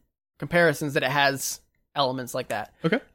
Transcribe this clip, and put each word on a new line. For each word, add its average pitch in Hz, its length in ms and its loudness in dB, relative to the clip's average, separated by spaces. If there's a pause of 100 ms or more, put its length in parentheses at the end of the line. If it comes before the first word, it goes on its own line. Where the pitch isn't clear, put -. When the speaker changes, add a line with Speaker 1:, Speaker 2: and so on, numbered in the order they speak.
(380)
Speaker 1:
comparisons 156 560 2
that 156 80 0
it 127 80 0
has 139 500 0 (340)
elements 131 400 -2
like 127 140 -4
that. 110 260 -6 (100)
Speaker 2:
Okay. 196 160 0 (140)